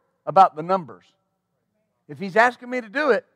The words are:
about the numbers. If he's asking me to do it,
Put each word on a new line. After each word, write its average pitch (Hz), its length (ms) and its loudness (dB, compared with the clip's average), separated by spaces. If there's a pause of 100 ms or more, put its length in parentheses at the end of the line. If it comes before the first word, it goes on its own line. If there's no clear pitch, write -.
(260)
about 160 300 4
the 156 80 -8
numbers. 165 420 -6 (1000)
If 143 120 -18
he's 185 160 -10
asking 240 340 0
me 254 100 -6
to 226 100 -12
do 269 220 -2
it, 196 140 0 (100)